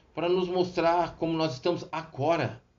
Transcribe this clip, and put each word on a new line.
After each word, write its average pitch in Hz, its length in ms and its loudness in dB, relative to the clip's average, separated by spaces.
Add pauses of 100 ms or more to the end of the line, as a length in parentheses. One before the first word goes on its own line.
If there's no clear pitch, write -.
(140)
para 165 160 -2
nos 180 180 2
mostrar 175 720 2
como 165 160 0
nós 160 200 0
estamos 175 380 -2
agora. 147 720 -2 (160)